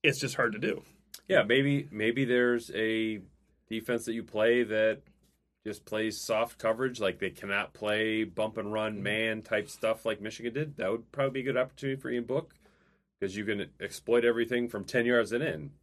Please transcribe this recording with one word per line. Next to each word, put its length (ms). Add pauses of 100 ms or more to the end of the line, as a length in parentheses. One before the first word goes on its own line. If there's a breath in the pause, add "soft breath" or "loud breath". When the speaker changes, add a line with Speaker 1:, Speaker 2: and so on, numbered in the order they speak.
Speaker 1:
It's 160
just 160
hard 180
to 60
do. 240 (440)
Speaker 2:
Yeah, 160
maybe, 480
maybe 340
there's 500
a 460 (480)
defense 360
that 80
you 100
play 400
that 380 (640)
just 200
plays 360
soft 360
coverage, 420
like 200
they 100
cannot 440
play 500
bump 340
and 140
run 240
Speaker 1:
Mm-hmm. 80
Speaker 2:
man 380
type 280
stuff 360
like 160
Michigan 320
did. 240
That 140
would 200
probably 300
be 80
a 40
good 60
opportunity 400
for 100
Ian 160
Book 280 (680 soft breath)
'cause 160
you 100
can 220 (140)
exploit 440
everything 440
from 160
ten 200
yards 260
and 120
in. 280 (120)